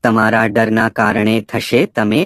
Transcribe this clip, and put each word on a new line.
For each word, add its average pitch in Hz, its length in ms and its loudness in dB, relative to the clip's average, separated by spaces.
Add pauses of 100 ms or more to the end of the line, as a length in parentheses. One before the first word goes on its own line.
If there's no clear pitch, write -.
તમારા 110 460 2
ડરના 113 420 0
કારણે 107 500 0
થશે. - 460 -2
તમે 110 400 -2